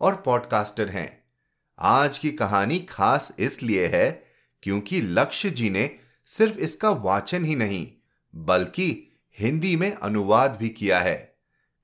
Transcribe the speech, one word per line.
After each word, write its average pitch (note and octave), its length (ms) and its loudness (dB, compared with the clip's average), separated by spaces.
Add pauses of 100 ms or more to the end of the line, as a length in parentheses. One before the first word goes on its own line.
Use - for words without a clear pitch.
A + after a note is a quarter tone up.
और F#3+ 140 2
पॉडकास्टर A2+ 760 0
हैं। F#2 340 -10 (560)
आज C3+ 380 2
की D3+ 140 -4
कहानी A2 480 0
खास C3 600 0
इसलिए G#2 480 0
है G#2 380 0 (380)
क्योंकि G#2 380 -2
लक्ष्य A#2+ 500 0
जी A#2+ 180 0
ने G#2 300 -2 (260)
सिर्फ A3 320 0
इसका D#3+ 320 -2
वाचन D#3 560 0
ही D3+ 100 -2
नहीं, G2+ 360 -4 (440)
बल्कि F3+ 720 0 (320)
हिंदी D#3+ 360 0
में F#3+ 180 0
अनुवाद G#2+ 600 2
भी A2 140 -4
किया F#2+ 300 2
है। F2 380 -2 (460)